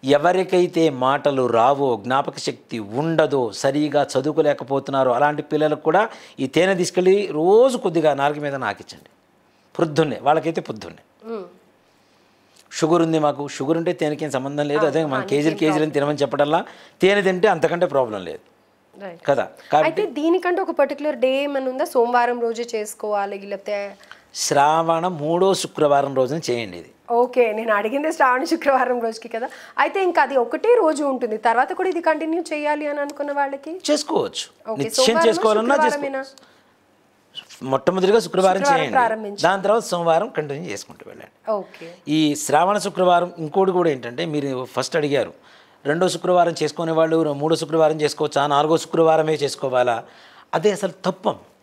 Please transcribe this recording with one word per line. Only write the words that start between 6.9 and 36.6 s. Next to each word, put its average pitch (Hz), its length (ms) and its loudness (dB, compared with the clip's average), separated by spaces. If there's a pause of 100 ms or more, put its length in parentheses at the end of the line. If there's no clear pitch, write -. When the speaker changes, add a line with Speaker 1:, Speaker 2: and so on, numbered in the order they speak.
Speaker 1:
రోజు 214 460 4
కొద్దిగా 160 360 0
నాలుక 143 240 0
మీద 147 180 -6
నాకించండి 104 540 -8 (720)
పొద్దున్నే, 151 420 0
వాళ్ళకైతే 156 400 0
పొద్దున్నే. 107 720 -16
Speaker 2:
మ్మ్. 208 100 -12 (1300)
Speaker 1:
షుగర్ 165 300 2
ఉంది 160 180 0
మాకు, 143 280 -2
షుగర్ 143 300 -4
ఉంటే 165 160 -2
తేనెకేం 151 380 -4
సంబంధం 143 360 -4
లేదు. 151 180 0
Speaker 2:
ఆ, - 20 2
Speaker 1:
అదే 156 180 0
మనం 131 180 -4
Speaker 2:
ఆ, - 20 -8
Speaker 1:
కేజీలు 147 280 0
Speaker 2:
నీకేం 156 160 0
Speaker 1:
కేజీలు 151 140 0
అని 156 80 -4
Speaker 2:
ప్రాబ్లం. - 0 -
Speaker 1:
తినమని 147 260 -2
చెప్పడల్లా, 143 480 0 (360)
తేనె 202 200 4
తింటే 185 260 2
అంతకంటే 165 380 2
ప్రాబ్లం 117 400 -2
లేదు 80 140 -12 (600)
Speaker 2:
రైట్. 185 260 -16
Speaker 1:
కదా. 127 220 0 (240)
కాబట్టి 311 300 2
Speaker 2:
అయితే 339 120 -4
దీనికంటే 359 480 0
ఒక 370 100 -6
పర్టిక్యులర్ 285 440 -2
డే 262 280 0
ఏమైనా 269 280 -4
ఉందా? 262 140 -4
సోమవారం 240 560 0
రోజే 233 340 -4
చేసుకోవాలి 208 640 -6
లేకపోతే? 202 560 -10 (400)
Speaker 1:
శ్రావణ 160 720 2
మూడో 175 460 2
శుక్రవారం 143 640 2
రోజున 131 240 0 (120)
చేయండి 110 260 -6
ఇది. 82 120 -16 (220)
Speaker 2:
ఓకే, 240 420 2
నేను 226 200 -2
అడిగింది 240 380 -2
శ్రావణ 262 320 2
శుక్రవారం 262 580 0
రోజుకి 226 260 -8
కదా. 226 220 -8 (280)
అయితే 381 260 2
ఇంకా 349 180 2
అది 269 160 2
ఒకటే 285 400 2
రోజు 311 260 2
ఉంటుంది, 240 340 -2
తర్వాత 240 360 0
కూడా 370 160 -2
ఇది 339 120 -4
కంటిన్యూ 320 400 -2
చేయాలి 302 460 -4
అని 294 120 -6
అనుకున్న 285 320 -6
వాళ్ళకి 285 500 -6 (100)
Speaker 1:
చేసుకోవచ్చు, - 800 -4
Speaker 2:
ఓకే, 143 120 -4
Speaker 1:
నిత్యం 226 220 0
Speaker 2:
సోమవారమా, 233 240 4
Speaker 1:
చేసుకోవాలన్నా 220 460 2
Speaker 2:
శుక్రవారమేనా? 285 440 0
Speaker 1:
చేసుకోవచ్చు. - 1500 -20